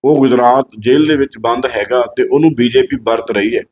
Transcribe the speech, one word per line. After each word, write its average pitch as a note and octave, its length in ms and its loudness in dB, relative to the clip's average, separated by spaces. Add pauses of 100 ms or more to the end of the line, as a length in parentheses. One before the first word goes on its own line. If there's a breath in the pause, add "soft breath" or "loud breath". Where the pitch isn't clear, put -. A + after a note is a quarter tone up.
ਉਹ D3 140 2
ਗੁਜਰਾਤ B2 640 2
ਜੇਲ੍ਹ C3 280 2
ਦੇ D#3 80 2
ਵਿੱਚ C3+ 240 -4
ਬੰਦ A#2+ 280 -2
ਹੈਗਾ A#2+ 380 -2 (100)
ਤੇ B2+ 80 -2
ਉਹਨੂੰ D3+ 320 2
ਬੀਜੇਪੀ B2 480 0
ਵਰਤ A2+ 280 -2
ਰਹੀ G#2 240 -2
ਹੈ F#2+ 160 -4